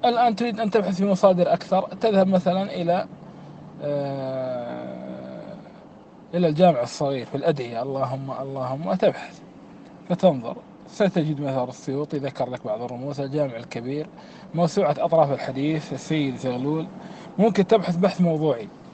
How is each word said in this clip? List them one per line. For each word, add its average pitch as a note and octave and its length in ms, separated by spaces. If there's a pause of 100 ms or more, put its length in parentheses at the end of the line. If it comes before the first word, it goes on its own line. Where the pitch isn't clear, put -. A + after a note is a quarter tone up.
الآن A#3 320
تريد A#3 240
أن G#3+ 100
تبحث G3+ 260
في G3 100
مصادر F#3 460
أكثر، F#3+ 360 (120)
تذهب G3 260
مثلًا F#3+ 480
إلى، F3 320 (760)
آه، B2+ 1400 (1160)
إلى F3 140
الجامع D3+ 340
الصغير C3+ 440
في - 80
الأدعية، C3+ 480
"اللهم، C3+ 480
اللهم"، C3+ 560
وتبحث - 540 (680)
فتنظر، C#3+ 480 (300)
ستجد D#3 540
مثلًا C3+ 240
السيوطي C#3+ 540
ذكر C3+ 320
لك B2+ 160
بعض A#2+ 160
الرموز، C3 380
الجامع C#3 360
الكبير، B2+ 500 (480)
موسوعة E3 440
أطراف D#3+ 340
الحديث C#3+ 600
السيد C#3 440
زغلول. C3 500 (520)
ممكن G3 280
تبحث F3+ 300
بحث F3+ 240
موضوعي. D3+ 480 (260)